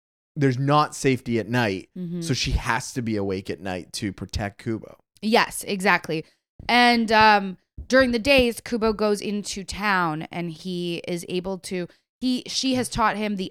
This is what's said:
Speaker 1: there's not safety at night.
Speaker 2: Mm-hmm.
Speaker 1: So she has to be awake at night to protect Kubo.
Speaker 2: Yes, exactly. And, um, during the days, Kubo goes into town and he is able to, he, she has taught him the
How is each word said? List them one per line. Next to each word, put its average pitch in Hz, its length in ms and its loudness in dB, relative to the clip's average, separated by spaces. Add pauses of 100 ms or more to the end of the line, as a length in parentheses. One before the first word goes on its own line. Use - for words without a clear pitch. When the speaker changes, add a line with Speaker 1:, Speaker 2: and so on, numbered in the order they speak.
(360)
Speaker 1:
there's 135 220 2
not 147 360 2
safety 123 440 0
at 101 100 -2
night. 113 480 0
Speaker 2:
Mm-hmm. 175 260 -8
Speaker 1:
So 165 120 -2
she 131 180 -2
has 120 420 -2
to 131 80 -4
be 110 140 -2
awake 98 340 -4
at 73 100 -8
night 92 340 -8
to 101 180 -4
protect - 500 -8
Kubo. - 360 -6 (240)
Speaker 2:
Yes, 214 420 0
exactly. 180 600 -2 (440)
And, 233 440 4
um, 208 440 6 (320)
during 254 240 6
the 240 60 0
days, 247 420 4
Kubo 220 320 0
goes 208 300 0
into 202 420 -6
town 175 680 0
and 175 200 -6
he 175 580 -6
is 175 220 -6
able 185 280 -4
to, 180 300 -6 (320)
he, 254 260 -2
she - 280 -2
has 247 160 0
taught 214 260 2
him 208 200 -4
the 185 140 -6